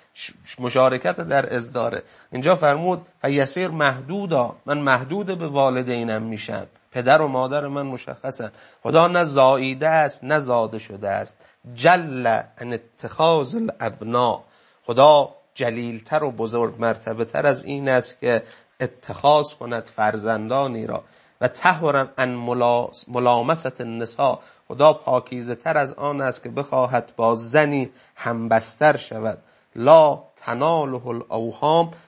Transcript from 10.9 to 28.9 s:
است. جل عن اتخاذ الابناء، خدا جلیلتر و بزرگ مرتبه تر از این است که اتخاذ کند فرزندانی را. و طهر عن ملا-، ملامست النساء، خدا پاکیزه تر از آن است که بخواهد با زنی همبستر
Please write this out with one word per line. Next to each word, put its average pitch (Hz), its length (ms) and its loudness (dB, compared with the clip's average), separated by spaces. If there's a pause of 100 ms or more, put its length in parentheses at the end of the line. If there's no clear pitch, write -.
است. 101 280 -6 (380)
جل 143 520 -2 (300)
عن 120 160 -10
اتخاذ 151 840 -2
الابناء، 120 880 -2 (440)
خدا 139 440 6 (260)
جلیلتر 120 680 -4
و 131 80 -4
بزرگ 117 480 -2
مرتبه 113 460 -2
تر 147 200 -2
از 143 200 0
این 139 240 -4
است 127 300 0
که 120 240 0 (360)
اتخاذ 147 720 0
کند 117 320 -8
فرزندانی 110 1000 -2
را. - 160 -6 (380)
و 127 60 2
طهر 151 600 0 (100)
عن 123 280 -4
ملا-، 120 460 0 (160)
ملامست 123 720 0
النساء، 117 580 -2 (280)
خدا 147 260 6
پاکیزه 123 600 -4
تر 156 220 -2
از 139 160 -2
آن 143 280 -4
است 127 220 -4
که 120 60 -12
بخواهد 127 640 -2
با 113 200 2
زنی 135 540 0 (260)
همبستر 117 840 0